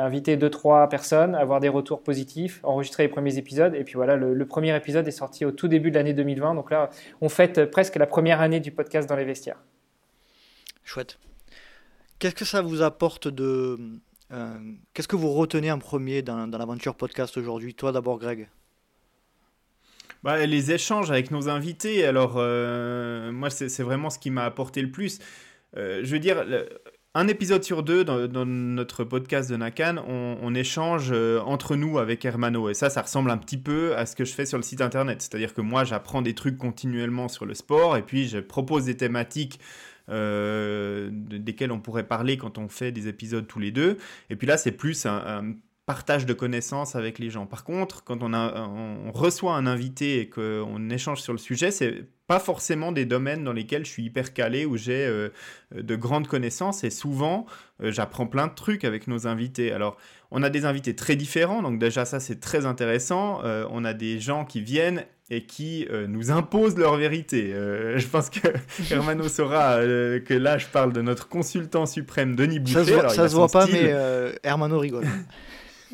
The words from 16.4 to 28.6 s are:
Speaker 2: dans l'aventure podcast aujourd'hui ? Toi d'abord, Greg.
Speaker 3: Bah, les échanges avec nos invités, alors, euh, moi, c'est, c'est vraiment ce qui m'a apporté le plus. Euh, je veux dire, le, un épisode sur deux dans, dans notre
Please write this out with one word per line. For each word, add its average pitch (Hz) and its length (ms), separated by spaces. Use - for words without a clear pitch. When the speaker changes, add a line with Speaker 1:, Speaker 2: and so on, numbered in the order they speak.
Speaker 2:
dans 113 120
l'aventure 117 340
podcast 127 440
aujourd'hui ? 117 360
Toi 135 180
d'abord, 123 280
Greg. 113 300
Speaker 3:
Bah, 151 240
les 147 280
échanges 190 380
avec 131 200
nos 143 160
invités, 170 580
alors, 131 300
euh, 120 960
moi, 135 180
c'est, 135 200
c'est 127 140
vraiment 135 260
ce - 100
qui 131 120
m'a 127 120
apporté 127 380
le 131 100
plus. 185 280
Euh, 98 260
je 131 80
veux 151 80
dire, 165 240
le, 120 240
un 180 160
épisode 196 340
sur 160 200
deux 170 200
dans, 123 240
dans 127 180
notre 123 600